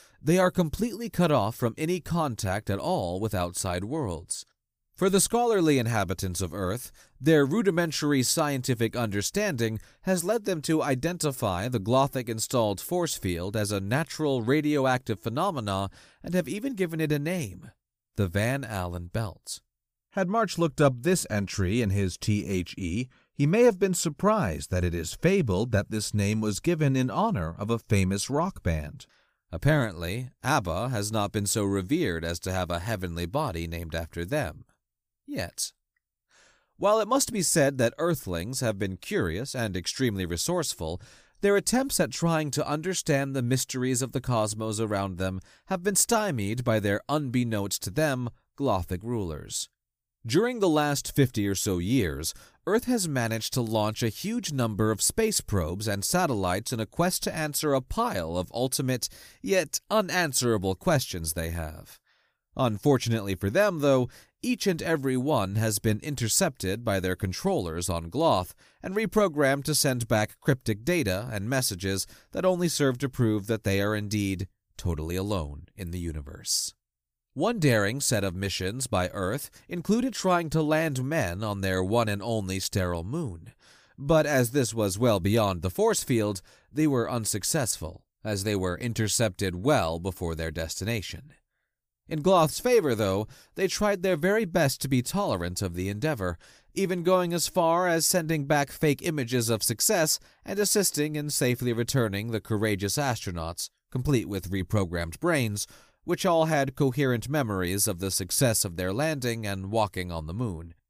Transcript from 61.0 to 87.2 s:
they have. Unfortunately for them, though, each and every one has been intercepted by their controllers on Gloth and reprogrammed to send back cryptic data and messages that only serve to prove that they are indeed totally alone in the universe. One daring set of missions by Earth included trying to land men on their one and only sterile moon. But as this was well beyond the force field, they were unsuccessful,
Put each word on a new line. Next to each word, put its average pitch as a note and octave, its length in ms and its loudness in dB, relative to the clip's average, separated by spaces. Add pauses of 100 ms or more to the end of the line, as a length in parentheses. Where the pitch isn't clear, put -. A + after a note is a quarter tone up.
they E2 180 -4
have. E2 480 -8 (580)
Unfortunately A2+ 800 2
for G2 160 -2
them, F3+ 300 2
though, C3 280 4 (340)
each A#3+ 260 -2
and D#3+ 120 0
every C3+ 360 0
one A#2+ 400 0
has A2 240 0
been G#2+ 200 2
intercepted A#2+ 840 -2
by G2 160 0
their F#2 160 0
controllers F2+ 720 -2
on E2 200 -4
Gloth A#2+ 460 0 (260)
and F3+ 140 -8
reprogrammed D3+ 720 2
to D3+ 100 -2
send B2+ 320 2
back G#2+ 340 0
cryptic A2+ 440 0
data B2 480 0
and G#2 180 -4
messages G2 560 -2 (240)
that F3+ 140 -4
only F3+ 240 2
serve C#3 300 2
to C#3 100 -2
prove G#2+ 400 0
that A2+ 160 0
they G2 160 2
are G#2+ 160 0
indeed G2 500 -2 (300)
totally E2 400 -2
alone F2 480 -4 (100)
in E2+ 160 -10
the F2+ 80 -6
universe. - 760 -6 (600)
One G#3 260 0
daring A#2+ 420 4
set G#2 220 0
of F#2 100 -2
missions G2 520 -4
by F2+ 220 0
Earth G2 400 -4 (180)
included G#3+ 460 -2
trying F3 380 0
to D#3 100 2
land D#3 420 2
men A#2 400 -2
on G2+ 200 -2
their F#2 200 2
one A2 240 2
and G2+ 140 -2
only G2 400 -2
sterile F2+ 440 -2
moon. G#2+ 500 -8 (420)
But D3+ 300 4
as C3 240 4
this A#2+ 240 0
was G2+ 240 0
well A2+ 200 4
beyond G2 440 2
the F2+ 80 0
force G#3+ 340 2
field, G#2 380 0 (280)
they D3+ 160 2
were A#2+ 240 2
unsuccessful, G#2+ 920 -4 (180)